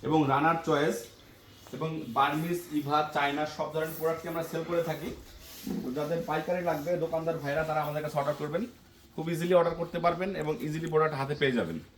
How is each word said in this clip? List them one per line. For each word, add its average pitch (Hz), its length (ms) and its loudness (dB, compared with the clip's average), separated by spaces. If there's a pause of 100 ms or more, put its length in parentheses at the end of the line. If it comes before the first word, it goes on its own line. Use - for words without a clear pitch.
এবং 151 260 4
রানার 147 280 6 (100)
চয়েস 156 400 2 (680)
এবং 156 340 -4
বার্মিজ, 147 520 2 (120)
ইভা, 151 420 0
চায়না, 147 320 0
সব 147 280 -4
ধরনের 156 240 -2
প্রোডাক্টই 160 300 -2
আমরা 165 160 -2
সেল 160 240 -4
করে 170 160 2
থাকি। 160 260 -4 (760)
তো 127 80 -4
যাদের 151 340 -2
পাইকারি 175 380 0
লাগবে 160 340 0
দোকানদার 160 400 0
ভাইরা, 143 260 -2
তারা 156 180 0
আমাদের 151 220 -2
কাছে 151 140 -4
অর্ডার 143 220 0
করবেন, 156 260 -2 (500)
খুব 160 140 -4
ইজিলি 170 240 0
অর্ডার 170 220 6
করতে 165 240 -4
পারবেন 175 360 0
এবং 151 260 -2
ইজিলি 156 260 -4
প্রোডাক্ট 156 280 2
হাতে 135 200 -2
পেয়ে 139 160 2
যাবেন। 82 280 0 (180)